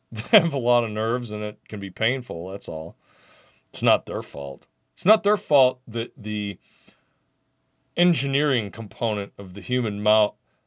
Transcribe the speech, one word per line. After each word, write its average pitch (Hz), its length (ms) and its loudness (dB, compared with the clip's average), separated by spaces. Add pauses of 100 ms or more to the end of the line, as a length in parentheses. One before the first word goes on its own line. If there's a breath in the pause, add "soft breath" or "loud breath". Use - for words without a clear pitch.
(120)
<laughs> 107 200 -10
have 165 220 6
a 143 40 -4
lot 120 260 2
of 113 60 -4
nerves 113 420 -4
and 107 120 -6
it 107 240 -10
can 104 120 -10
be 98 100 -8
painful, 101 600 -6
that's 98 180 -10
all. 82 260 -8 (760 soft breath)
It's - 140 -6
not 110 220 2
their 90 160 -6
fault. 69 460 -12 (260)
It's - 120 -10
not 214 180 6
their 202 140 2
fault 131 500 2
that 113 300 -6
the 104 400 -6 (1400 soft breath)
engineering 139 760 2
component 107 640 -4
of 95 160 -12
the 101 80 -10
human 113 400 -2
mouth. 107 340 4 (320)